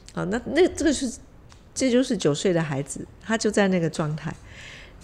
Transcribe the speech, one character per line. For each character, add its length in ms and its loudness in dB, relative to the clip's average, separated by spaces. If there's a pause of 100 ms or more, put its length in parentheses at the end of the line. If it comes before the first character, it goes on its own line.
(140)
好， 120 -4
那， 200 -2
那 220 4
这 160 -4
个 80 4
是， 200 -4 (600)
这 160 0
就 120 4
是 140 -2
九 180 2
岁 180 2
的 100 2
孩 200 -4
子， 240 -12 (140)
他 160 -2
就 140 0
在 180 4
那 120 2
个 100 0
状 240 -2
态。 180 -8 (720)